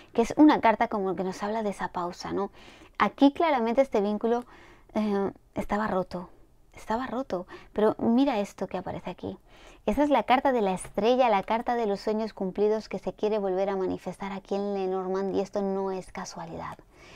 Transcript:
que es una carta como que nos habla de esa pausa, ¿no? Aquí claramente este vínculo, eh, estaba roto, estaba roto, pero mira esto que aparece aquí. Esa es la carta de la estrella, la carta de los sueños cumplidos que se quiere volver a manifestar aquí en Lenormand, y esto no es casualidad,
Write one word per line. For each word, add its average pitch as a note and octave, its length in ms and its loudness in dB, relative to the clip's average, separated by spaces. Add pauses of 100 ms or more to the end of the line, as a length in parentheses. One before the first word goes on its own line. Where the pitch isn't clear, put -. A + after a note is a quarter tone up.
(120)
que - 100 2
es A#3 140 0
una D4 240 8
carta A3+ 300 4
como F#3+ 260 -2
que F#3+ 80 -4
nos F#3 200 -6
habla A3 200 -4
de G#3 60 -2
esa F#3+ 240 -6
pausa, F3 400 -8
¿no? F#3+ 180 -4 (460)
Aquí B3 340 4
claramente C4 480 2
este C4 220 2
vínculo, A3+ 420 0 (520)
eh, G3+ 360 0 (240)
estaba G#3 320 -2
roto, F#3 420 -4 (440)
estaba B3 340 -4
roto, A#3 400 -6 (240)
pero G#3+ 280 2
mira A#3 420 2
esto G3 260 -8
que F#3+ 100 -8
aparece E3 340 -10
aquí. F#3+ 260 -10 (480)
Esa A3 180 2
es D4 60 2
la B3 140 4
carta C4+ 280 4
de B3 100 2
la F#3+ 120 2
estrella, A#3+ 560 2
la G3 140 4
carta A#3 320 0
de A#3 100 0
los G3+ 160 0
sueños A3 320 -2
cumplidos G#3 560 0
que F#3+ 100 -6
se F#3 140 -6
quiere G#3+ 260 0
volver G3 300 0
a G3 80 -2
manifestar F#3 560 -4
aquí G3 220 -6
en G3+ 180 -2
Lenormand, F#3+ 600 -2
y F#3 60 0
esto G3 220 -2
no G3 300 -2
es F#3 200 -8
casualidad, - 680 -12 (380)